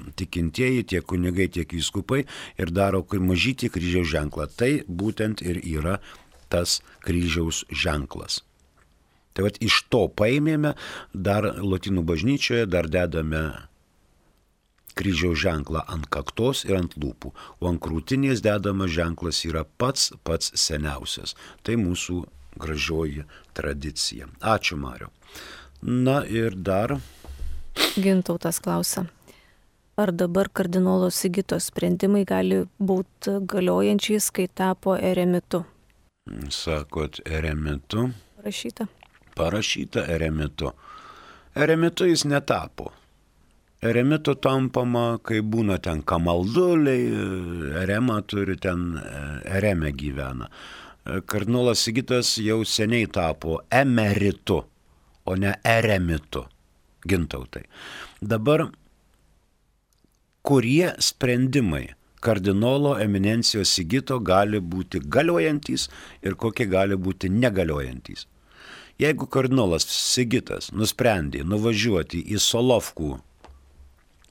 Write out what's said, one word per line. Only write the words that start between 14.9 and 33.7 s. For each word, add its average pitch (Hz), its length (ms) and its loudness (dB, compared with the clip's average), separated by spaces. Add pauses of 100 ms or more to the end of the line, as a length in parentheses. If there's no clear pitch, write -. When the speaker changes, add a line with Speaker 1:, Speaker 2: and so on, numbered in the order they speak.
Speaker 1:
kryžiaus 87 440 0
ženklą 78 480 -2
ant 78 220 -6
kaktos 113 580 -2
ir 95 100 2
ant 87 220 -2
lūpų, - 320 -8
o - 380 -8
ant 85 120 0
krūtinės 117 600 0
dedamas 98 500 0
ženklas 82 520 -2
yra 80 200 -4
pats, - 460 -2 (120)
pats - 300 -2
seniausias. - 840 -4 (280)
Tai 117 160 -2
mūsų 90 420 -2 (380)
gražioji 76 640 -4 (280)
tradicija. 71 760 -6 (120)
Ačiū, 107 380 0
Mariau. 62 340 -10 (680)
Na 127 440 2
ir 110 320 -2
dar. 95 420 0 (920)
Speaker 2:
Gintautas 185 720 0
klausia. 175 460 -2 (880)
Ar 208 140 2
dabar 180 380 2
kardinolo 185 600 2
Sigito 180 500 0
sprendimai 190 640 2
gali 185 380 2 (120)
būt 190 540 -2 (120)
galiojančiais, 196 920 2